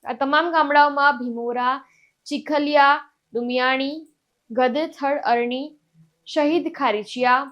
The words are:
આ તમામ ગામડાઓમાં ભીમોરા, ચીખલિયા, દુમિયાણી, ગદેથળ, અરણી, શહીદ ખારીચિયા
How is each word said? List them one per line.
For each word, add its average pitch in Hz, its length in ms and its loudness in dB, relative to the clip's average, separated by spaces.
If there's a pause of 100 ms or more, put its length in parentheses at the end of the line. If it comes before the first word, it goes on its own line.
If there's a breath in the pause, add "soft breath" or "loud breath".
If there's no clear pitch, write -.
આ 240 160 -8
તમામ 302 340 2
ગામડાઓમાં 285 640 4
ભીમોરા, 240 560 -4 (520 soft breath)
ચીખલિયા, 294 760 2 (320)
દુમિયાણી, 254 600 -2 (540)
ગદેથળ, 277 680 -2 (140)
અરણી, 247 340 -2 (600)
શહીદ 302 520 0
ખારીચિયા 247 720 0